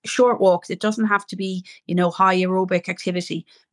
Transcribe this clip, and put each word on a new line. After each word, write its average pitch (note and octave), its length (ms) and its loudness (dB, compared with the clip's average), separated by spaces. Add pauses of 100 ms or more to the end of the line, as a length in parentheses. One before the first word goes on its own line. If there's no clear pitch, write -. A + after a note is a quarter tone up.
Short B3 380 2
walks, F3+ 280 2
it F#3+ 120 -8
doesn't G#3+ 260 -2
have G3+ 200 0
to F#3 100 -10
be, F#3 260 -6 (220)
you F3 100 -4
know, F3 160 2
high F#3 240 2
aerobic F#3 540 0
activity, F3+ 560 -6 (280)